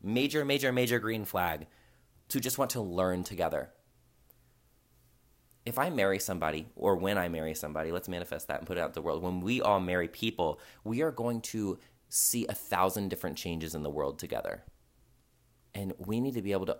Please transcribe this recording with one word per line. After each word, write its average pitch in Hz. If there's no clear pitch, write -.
major, 139
major, 135
major 123
green 110
flag 85
to 135
just 131
want 135
to 120
learn 90
together. 80
If 117
I 156
marry 98
somebody, 80
or 95
when 98
I 87
marry 80
somebody, 78
let's 90
manifest 87
that 73
and -
put 90
it 87
out 80
the 80
world. 80
When 90
we 113
all 101
marry 90
people, 87
we 117
are 156
going 120
to 101
see -
a 101
thousand 95
different 87
changes 80
in 78
the 73
world 71
together. -
And 98
we 107
need 131
to 117
be 98
able 95
to -